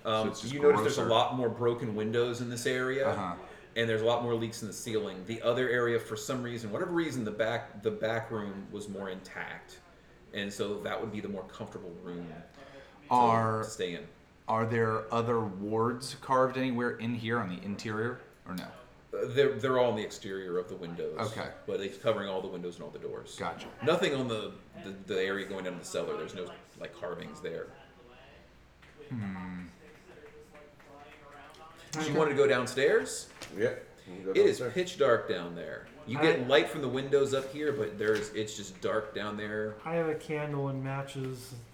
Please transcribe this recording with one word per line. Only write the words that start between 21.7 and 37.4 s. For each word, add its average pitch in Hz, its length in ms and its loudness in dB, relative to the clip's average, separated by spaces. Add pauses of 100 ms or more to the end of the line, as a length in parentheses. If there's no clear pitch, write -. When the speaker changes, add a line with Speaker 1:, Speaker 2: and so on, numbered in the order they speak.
Speaker 1:
it's 98 160 -6
covering 101 320 2
all 95 120 0
the 95 60 -6
windows 87 280 -6
and 82 80 -12
all 73 80 -10
the 76 80 -12
doors. - 400 -10
Speaker 2:
Gotcha. 85 260 -4 (180)
Speaker 1:
Nothing 170 300 4
on 131 140 0
the, 107 240 -4 (320)
the, 98 100 -10 (200)
the 92 60 2
area 95 280 0
going 95 160 -6
down 90 100 -4
to 85 60 -8
the 82 60 -12
cellar. 80 300 -2
There's 78 200 -6
no, 92 100 -6 (340)
like, 85 160 -10
carvings - 460 -10
there. 82 240 -6 (1400)
Speaker 2:
Hmm. 95 540 -6 (2250)
Speaker 1:
So 156 100 -4
you 156 80 0
Speaker 3:
Okay. 143 100 4
Speaker 1:
wanted 156 120 6
to 131 60 0
go 139 100 8
downstairs? 135 840 4 (280)
Speaker 4:
Yeah. 113 160 2 (340)
We 90 100 -12
can 95 80 -10
go 95 60 -4
Speaker 1:
It 120 60 4
is 185 220 8
Speaker 4:
downstairs. 120 140 -2
Speaker 1:
pitch 180 260 -2
dark 123 280 6
down 87 280 -2
there. 78 320 -8 (180)
You 123 140 -2
Speaker 3:
I - 20 4
Speaker 1:
get 139 260 6
light 156 220 8
from 156 140 -4
the 131 40 0
windows 135 460 4
up 135 180 -2